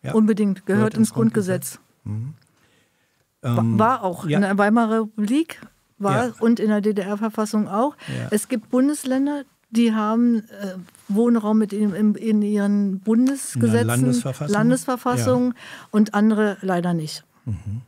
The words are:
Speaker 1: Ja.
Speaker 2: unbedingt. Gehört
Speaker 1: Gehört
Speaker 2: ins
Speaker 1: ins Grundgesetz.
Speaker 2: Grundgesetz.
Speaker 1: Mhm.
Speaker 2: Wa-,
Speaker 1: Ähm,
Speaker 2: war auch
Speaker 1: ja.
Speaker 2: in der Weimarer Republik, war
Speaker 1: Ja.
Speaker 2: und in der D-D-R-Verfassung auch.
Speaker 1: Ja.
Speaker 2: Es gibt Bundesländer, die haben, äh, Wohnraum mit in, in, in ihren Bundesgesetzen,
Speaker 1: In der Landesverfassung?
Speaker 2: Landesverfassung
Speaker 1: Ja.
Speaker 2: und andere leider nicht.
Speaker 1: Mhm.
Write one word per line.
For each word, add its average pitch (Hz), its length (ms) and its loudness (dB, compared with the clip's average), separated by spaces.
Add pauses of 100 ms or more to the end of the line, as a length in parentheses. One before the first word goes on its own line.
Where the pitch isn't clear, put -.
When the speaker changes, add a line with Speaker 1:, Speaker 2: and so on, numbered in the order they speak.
Speaker 1:
Ja. 131 100 -6
Speaker 2:
unbedingt. 208 520 2
Gehört 202 140 2
Speaker 1:
Gehört 220 160 2
Speaker 2:
ins 220 140 2
Speaker 1:
ins - 40 -14
Grundgesetz. 202 640 -2 (240)
Speaker 2:
Grundgesetz. - 0 -
Speaker 1:
Mhm. 110 300 -8 (1080)
Speaker 2:
Wa-, 120 180 0
Speaker 1:
Ähm, 117 200 2
Speaker 2:
war 226 240 2
auch 180 240 -4
Speaker 1:
ja. 147 100 0
Speaker 2:
in 196 60 2
der 196 140 0
Weimarer 220 440 2
Republik, 220 600 -4 (360)
war 202 300 0
Speaker 1:
Ja. 220 120 -8
Speaker 2:
und 233 200 2
in 214 100 0
der 208 120 2
D-D-R-Verfassung 214 840 -2
auch. 233 280 -2 (120)
Speaker 1:
Ja. 127 240 -6
Speaker 2:
Es 214 180 -2
gibt 240 200 -6
Bundesländer, 277 760 -2 (280)
die 226 220 2
haben, 220 560 0
äh, 196 260 -10 (320)
Wohnraum 220 500 2
mit 208 160 0
in, 208 220 0
in, 208 200 2
in 214 280 0
ihren 202 560 0
Bundesgesetzen, 226 680 0
Speaker 1:
In 110 80 4
der - 120 4
Landesverfassung? 135 680 0
Speaker 2:
Landesverfassung 247 1000 0
Speaker 1:
Ja. - 60 -12 (320)
Speaker 2:
und 208 220 2
andere 208 480 2
leider 180 320 -2
nicht. 156 300 -6 (220)
Speaker 1:
Mhm. 101 420 -8